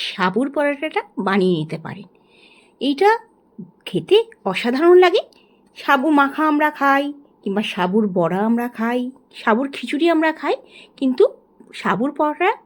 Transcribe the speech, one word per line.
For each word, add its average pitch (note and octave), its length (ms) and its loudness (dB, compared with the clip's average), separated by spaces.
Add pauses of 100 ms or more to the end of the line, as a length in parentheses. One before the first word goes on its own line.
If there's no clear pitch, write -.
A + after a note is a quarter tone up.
সাবুর F#3 480 -2
পরোটাটা C#4+ 520 -4 (160)
বানিয়ে F#3+ 380 0
নিতে D#3 220 -6
পারেন। F3+ 280 -16 (760)
এইটা C#4+ 300 2 (760)
খেতে F3+ 320 0 (280)
অসাধারণ C4 540 2
লাগে। F#4 240 4 (560)
সাবু C#4 320 0
মাখা C#4+ 360 2
আমরা D4+ 240 2
খাই, C#4 340 0 (360)
কিংবা G3+ 220 -2
সাবুর G3 460 0
বড়া F3+ 360 0
আমরা A#3 240 0
খাই, A#3+ 320 -4 (340)
সাবুর A#3+ 380 0
খিচুড়ি C#4+ 380 -4
আমরা D#4+ 220 2
খাই, D#4 240 -4 (400)
কিন্তু C4 280 0 (500)
সাবুর G#3 380 -2
পরোটা D4+ 380 -2 (160)